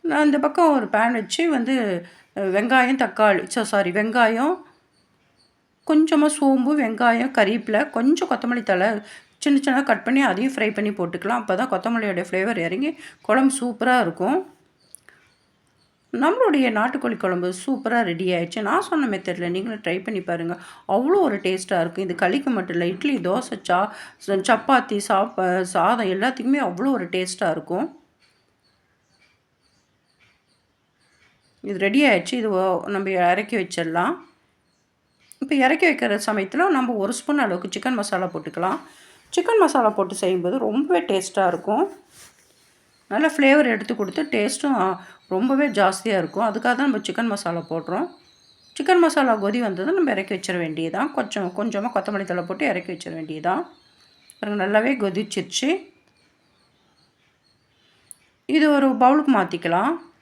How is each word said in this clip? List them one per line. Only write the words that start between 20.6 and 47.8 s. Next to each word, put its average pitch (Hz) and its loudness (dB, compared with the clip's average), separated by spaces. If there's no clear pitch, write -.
அவ்வளோ 262 4
ஒரு 262 2
டேஸ்ட்டா 185 -2
இருக்கும். 170 -2
இது 175 -4
களிக்கு 220 0
மட்டும் 185 -4
இல்லை, 175 0
இட்லி, 247 -2
தோசை, 196 -4
சா-, 190 2
சப்பாத்தி, 220 2
சாப்ப-, 190 0
சாதம் 190 0
எல்லாத்துக்குமே 254 0
அவ்வளோ 190 -2
ஒரு 202 -2
டேஸ்ட்டா 185 -2
இருக்கும். 175 -6
இது 202 -6
ரெடி 214 4
ஆயிடுச்சு. 190 4
இது 226 -2
ஓ-, 185 0
நம்ம 196 -4
இறக்கி 190 2
வச்சிடலாம். 175 -2
இப்போ 277 -4
இறக்கி 277 4
வைக்கிற 233 0
சமயத்துல 208 0
நம்ம 254 2
ஒரு 208 -2
ஸ்பூன் 294 -2
அளவுக்கு 196 -2
சிக்கன் 254 -2
மசாலா 185 -2
போட்டுக்கலாம். 170 -4
சிக்கன் 415 2
மசாலா 277 4
போட்டு 196 -2
செய்யும்போது 180 0
ரொம்பவே 247 0
டேஸ்ட்டா 190 0
இருக்கும். 208 0
நல்ல 277 0
ஃப்ளேவர் 294 6
எடுத்து 226 -2
கொடுத்து 208 -4
டேஸ்ட்டும், 254 0
ஆ, 185 0
ரொம்பவே 262 0
ஜாஸ்தியா 196 2
இருக்கும். 175 -2
அதுக்காக 226 0
தான் - -
நம்ம 262 0
சிக்கன் 233 -4
மசாலா 180 -4
போடுறோம். 165 -4